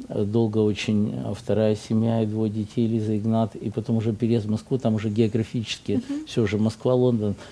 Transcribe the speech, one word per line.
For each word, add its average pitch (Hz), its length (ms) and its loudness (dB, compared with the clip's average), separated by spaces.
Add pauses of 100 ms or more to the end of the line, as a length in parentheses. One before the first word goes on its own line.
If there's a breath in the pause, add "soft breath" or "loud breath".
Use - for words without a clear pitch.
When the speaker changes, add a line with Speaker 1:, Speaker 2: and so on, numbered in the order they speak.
Speaker 1:
Долго 107 500 0
очень, 107 560 2
э, 123 200 -6
вторая 107 420 2
семья 113 460 0
и 110 40 0
двое 110 240 0
детей, 107 360 -2
Лиза, 110 300 0
Игнат, 110 400 0
и - 140 -6
потом 113 260 -2
уже 113 160 0
переезд 110 320 0
в 104 60 -2
Москву, 107 280 -2
там 110 180 2
уже 107 120 -2
географически 113 840 0
Speaker 2:
Мгм. 277 340 -4
Speaker 1:
всё - 160 0
уже 104 160 2
Москва, 110 360 2
Лондон. 120 400 2 (180 loud breath)